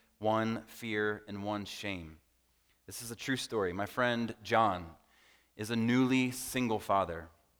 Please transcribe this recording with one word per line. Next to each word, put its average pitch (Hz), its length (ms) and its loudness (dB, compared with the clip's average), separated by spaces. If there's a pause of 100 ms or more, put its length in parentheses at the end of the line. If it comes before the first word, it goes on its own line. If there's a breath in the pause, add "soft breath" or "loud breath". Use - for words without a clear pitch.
(200 soft breath)
one 110 480 2
fear, 107 600 -2
and 101 160 -8
one 104 220 -4
shame. 85 540 -8 (680)
This - 160 -14
is 117 100 -10
a 117 40 -8
true 131 200 -2
story. 101 380 0
My 101 140 -2
friend 120 560 0
John 95 520 2 (640 soft breath)
is 107 140 -4
a 120 40 0
newly 127 560 4
single 120 480 -2
father. 85 500 0 (300)